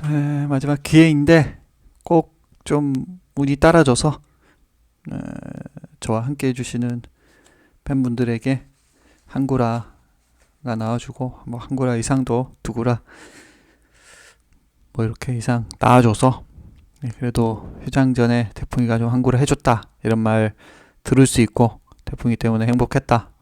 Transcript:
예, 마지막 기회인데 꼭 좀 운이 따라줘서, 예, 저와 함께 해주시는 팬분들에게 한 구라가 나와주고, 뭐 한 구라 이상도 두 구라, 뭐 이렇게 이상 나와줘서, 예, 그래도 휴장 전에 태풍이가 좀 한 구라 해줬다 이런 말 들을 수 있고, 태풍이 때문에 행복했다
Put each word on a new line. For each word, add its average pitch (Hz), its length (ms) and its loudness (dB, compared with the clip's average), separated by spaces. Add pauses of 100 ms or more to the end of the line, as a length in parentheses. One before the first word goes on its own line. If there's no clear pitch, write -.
예, 147 400 -2
마지막 139 360 -2
기회인데 160 760 4 (460)
꼭 - 360 -2 (240)
좀 147 280 -2 (440)
운이 139 200 0
따라줘서, 151 640 4 (920)
예, - 60 -10 (840)
저와 110 200 -4
함께 139 280 -4
해주시는 120 540 -6 (840)
팬분들에게 127 840 -2 (600)
한 135 200 -4
구라가 120 400 -2 (760)
나와주고, 120 840 -6
뭐 117 120 -10
한 127 160 -10
구라 127 220 0
이상도 127 680 -2
두 120 100 -8
구라, 120 300 -2 (1900)
뭐 117 120 -4
이렇게 113 320 -6
이상 120 320 -4 (100)
나와줘서, 123 680 4 (600)
예, 127 40 -6 (100)
그래도 117 560 -4 (100)
휴장 131 300 0
전에 120 400 2
태풍이가 117 440 -2
좀 117 140 -2
한 123 100 0
구라 127 160 2
해줬다 131 440 0 (220)
이런 113 140 2
말 110 360 2 (480)
들을 131 240 4
수 - 140 0
있고, 117 400 2 (240)
태풍이 - 320 -4
때문에 113 300 0
행복했다 123 640 0 (120)